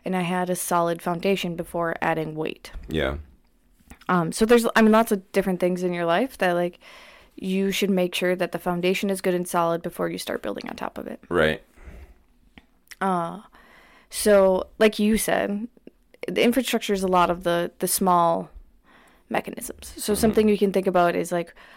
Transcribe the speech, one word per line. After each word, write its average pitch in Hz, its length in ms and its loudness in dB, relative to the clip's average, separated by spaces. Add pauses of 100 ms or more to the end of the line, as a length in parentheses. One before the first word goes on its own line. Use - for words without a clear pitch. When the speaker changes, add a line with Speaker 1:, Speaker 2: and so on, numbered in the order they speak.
Speaker 1:
and 185 100 -2
I 185 60 -2
had 180 280 -2
a 180 60 -2
solid 170 460 0
foundation 175 540 -2
before 170 460 -4
adding 160 340 -2
weight. - 360 -8 (180)
Speaker 2:
Yeah. 73 280 -2 (920)
Speaker 1:
Um, 170 220 0
so - 140 0
there's, 233 300 6
I 226 60 6
mean, 220 100 8
lots 220 200 4
of 190 200 -4
different 190 280 0
things 180 220 0
in 180 120 -2
your 175 120 -2
life 180 340 0
that, 180 140 2
like, 175 260 -2 (560)
you 190 360 0
should 190 180 0
make 180 240 0
sure 180 220 0
that 180 160 -4
the 170 80 -6
foundation 180 500 -2
is 190 120 -4
good 190 120 0
and 180 140 -2
solid 170 340 0
before 170 280 -6
you 175 80 -8
start - 260 -8
building - 260 -8
on - 60 -10
top - 220 -10
of - 100 -12
it. - 120 -12 (100)
Speaker 2:
Right. 80 340 2 (1400)
Speaker 1:
Uh, 180 420 -4 (680)
so, 190 580 4 (100)
like 214 220 2
you 214 180 2
said, 202 500 -2 (600)
the - 160 0
infrastructure 240 500 0
is 190 80 -2
a 190 60 0
lot 180 240 4
of 180 120 -6
the, 170 360 -2
the 185 80 -2
small 175 600 2 (800)
mechanisms. - 680 -10
So 220 160 -4
Speaker 2:
Mm-hmm. 202 80 0
Speaker 1:
something 214 280 4
you 208 100 4
can 202 120 2
think 190 140 0
about 175 300 2
is, 175 160 -4
like, 175 240 -4 (220)